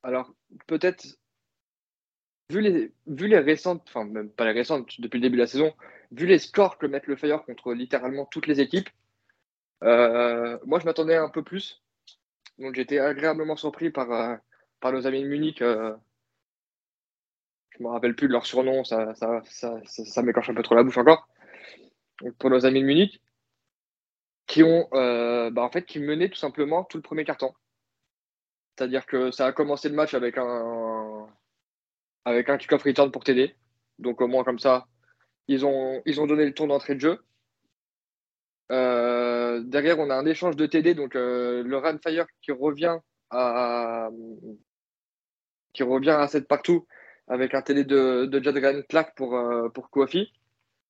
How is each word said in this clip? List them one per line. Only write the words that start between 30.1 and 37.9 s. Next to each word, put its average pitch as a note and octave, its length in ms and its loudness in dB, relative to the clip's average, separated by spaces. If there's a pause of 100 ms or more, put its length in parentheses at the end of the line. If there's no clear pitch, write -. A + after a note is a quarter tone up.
avec B2 240 -2
un, A2+ 880 -6 (1000)
avec A#2+ 240 0
un C#3 80 2
kick-off - 260 0
return C3+ 260 2
pour B2+ 140 -10
T C3+ 100 2
D. B2+ 220 2 (440)
Donc A#2+ 220 -4
au B2 60 2
moins B2+ 160 0
comme A#2+ 160 -2
ça, B2+ 280 2 (600)
ils C#3 180 0
ont, C3 400 -2
ils D3 140 -2
ont D3+ 80 0
donné D3+ 180 4
le C#3 80 -2
ton D#3 140 -2
d'entrée C#3+ 280 0
de C3 40 -10
jeu. D#3+ 240 0 (1500)